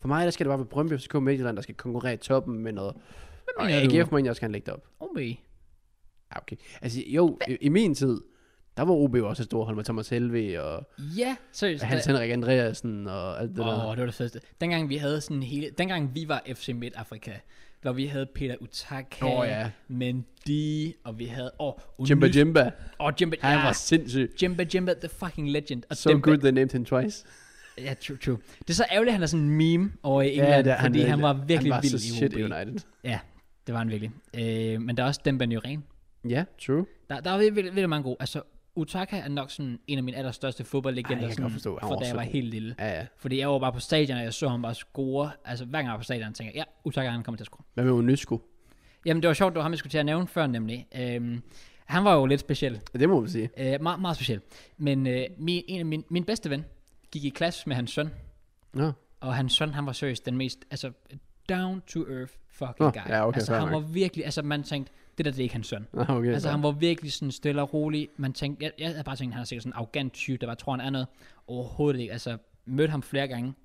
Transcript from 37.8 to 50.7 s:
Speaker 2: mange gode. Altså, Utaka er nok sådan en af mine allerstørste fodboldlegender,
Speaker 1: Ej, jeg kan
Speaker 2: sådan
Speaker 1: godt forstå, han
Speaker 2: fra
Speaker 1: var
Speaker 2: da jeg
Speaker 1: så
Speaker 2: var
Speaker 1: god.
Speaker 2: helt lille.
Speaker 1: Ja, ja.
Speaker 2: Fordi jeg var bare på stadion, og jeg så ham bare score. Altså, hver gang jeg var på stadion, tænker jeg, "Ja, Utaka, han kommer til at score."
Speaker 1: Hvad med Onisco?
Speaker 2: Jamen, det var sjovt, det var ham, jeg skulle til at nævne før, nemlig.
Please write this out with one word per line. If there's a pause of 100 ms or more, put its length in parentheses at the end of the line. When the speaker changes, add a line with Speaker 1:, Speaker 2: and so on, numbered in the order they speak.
Speaker 2:
mange
gode.
Altså, (320)
Utaka
er
nok
sådan
en
af
mine
allerstørste
fodboldlegender,
Speaker 1:
Ej,
jeg
kan
Speaker 2:
sådan
Speaker 1:
godt
forstå,
han
Speaker 2:
fra
Speaker 1:
var
Speaker 2:
da
jeg
Speaker 1:
så
Speaker 2:
var
Speaker 1:
god.
Speaker 2:
helt
lille.
Speaker 1:
Ja,
ja. (100)
Speaker 2:
Fordi
jeg
var
bare
på
stadion,
og
jeg
så
ham
bare
score. (140)
Altså,
hver
gang
jeg
var
på
stadion,
tænker
jeg,
"Ja, (200)
Utaka,
han
kommer
til
at
score." (120)
Speaker 1:
Hvad
med
Onisco? (640)
Speaker 2:
Jamen,
det
var
sjovt,
det
var
ham,
jeg
skulle
til
at
nævne
før,
nemlig. (100)